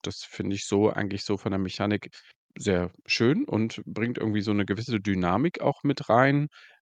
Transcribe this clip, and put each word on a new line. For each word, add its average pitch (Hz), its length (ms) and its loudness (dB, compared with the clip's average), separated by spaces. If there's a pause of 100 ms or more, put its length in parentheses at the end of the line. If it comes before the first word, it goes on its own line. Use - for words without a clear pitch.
das - 220 -10
finde 98 320 -4
ich - 100 -8
so 104 240 4
eigentlich 101 340 -4
so 104 140 -2
von 98 140 -4
der 95 80 -2
Mechanik 101 500 -2 (480)
sehr 90 320 0 (160)
schön 151 400 2
und 113 400 -2
bringt 117 320 -4
irgendwie 107 240 0
so 104 120 0
'ne 101 120 2
gewisse 107 340 -2
Dynamik 101 640 0
auch - 220 0
mit 143 260 -2
rein. 139 380 4 (340)